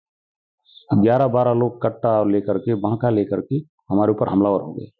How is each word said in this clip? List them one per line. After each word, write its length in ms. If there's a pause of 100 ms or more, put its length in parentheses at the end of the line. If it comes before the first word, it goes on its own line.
(920)
ग्यारह 340
बारह 260
लोग 300
कट्टा 400
लेकर 340
के, 180
बांका 340
लेकर 320
के 140 (360)
हमारे 200
ऊपर 180
हमलावर 320
हो 120
गए। 120 (140)